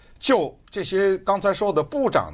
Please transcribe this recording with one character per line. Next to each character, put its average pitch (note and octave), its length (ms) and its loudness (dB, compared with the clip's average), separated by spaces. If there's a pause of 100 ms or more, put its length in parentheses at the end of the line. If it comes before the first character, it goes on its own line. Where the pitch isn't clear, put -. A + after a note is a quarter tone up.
(200)
就 G3 360 0 (140)
这 G3 140 -8
些 F#3+ 360 0
刚 G3 200 0
才 G3 140 2
说 G3+ 180 0
的 D3+ 120 0
部 C4+ 260 -2
长 F2+ 240 0